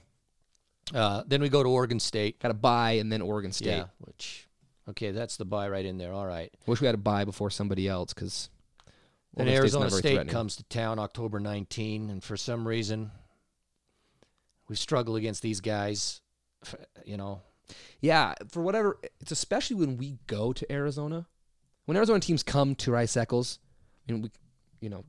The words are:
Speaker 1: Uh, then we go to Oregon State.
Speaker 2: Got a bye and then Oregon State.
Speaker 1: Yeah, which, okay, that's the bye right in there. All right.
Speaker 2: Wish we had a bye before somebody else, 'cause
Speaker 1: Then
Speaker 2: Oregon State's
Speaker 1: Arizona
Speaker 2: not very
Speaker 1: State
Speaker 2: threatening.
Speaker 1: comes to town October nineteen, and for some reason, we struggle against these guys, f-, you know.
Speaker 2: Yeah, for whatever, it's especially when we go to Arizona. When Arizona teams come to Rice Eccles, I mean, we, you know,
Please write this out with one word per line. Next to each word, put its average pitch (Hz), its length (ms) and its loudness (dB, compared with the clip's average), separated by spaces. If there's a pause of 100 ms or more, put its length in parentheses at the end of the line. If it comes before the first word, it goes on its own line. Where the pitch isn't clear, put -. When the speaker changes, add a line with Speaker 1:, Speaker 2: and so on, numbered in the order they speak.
(920)
Speaker 1:
Uh, 104 340 2
then 139 140 2
we 143 80 2
go 139 140 6
to 127 60 4
Oregon 127 320 4
State. 107 400 0
Speaker 2:
Got 120 100 0
a 110 40 0
bye 117 380 4
and 110 180 2
then 110 120 0
Oregon 98 300 -2
State. 107 140 -4 (100)
Speaker 1:
Yeah, 90 80 -2 (140)
which, - 500 -16 (400)
okay, 107 240 -6
that's 113 240 -6
the 104 80 -6
bye 101 240 -2
right 98 180 -2
in 92 100 -6
there. 90 160 -8
All 98 140 -6
right. 85 260 -8 (140)
Speaker 2:
Wish 120 140 2
we 139 60 2
had 117 100 4
a - 20 0
bye 101 260 2
before 101 260 -2
somebody 98 380 -2
else, 90 240 -4
'cause - 380 -8 (840)
Speaker 1:
Then 127 120 0
Speaker 2:
Oregon 127 60 4
State's 135 80 8
Speaker 1:
Arizona 139 240 6
Speaker 2:
not - 60 2
very 95 100 4
Speaker 1:
State 143 140 4
Speaker 2:
threatening. - 180 0
Speaker 1:
comes 113 240 -2
to - 80 -14
town 113 340 -2
October 107 420 -4
nineteen, 107 680 -4
and 95 120 -8
for 104 140 -6
some 117 320 -4
reason, 110 440 -2 (1600)
we 107 80 -6
struggle 117 400 0
against 107 260 -4
these 110 180 -2
guys, 104 600 -4 (440)
f-, - 100 -16 (300)
you 101 120 -8
know. 98 260 -8 (580)
Speaker 2:
Yeah, 147 340 4 (140)
for 170 140 -6
whatever, 202 360 2 (220)
it's - 120 -10
especially - 440 -2
when 139 200 0
we 135 300 -8
go 110 260 0
to - 200 -6
Arizona. 147 540 -4 (580)
When 160 120 2
Arizona 214 240 6
teams 165 220 2
come 139 340 4
to - 160 0
Rice 120 240 2
Eccles, 120 420 0 (500)
I 117 40 0
mean, 110 100 -2
we, 113 80 -6 (500)
you 110 100 -8
know, 98 180 -10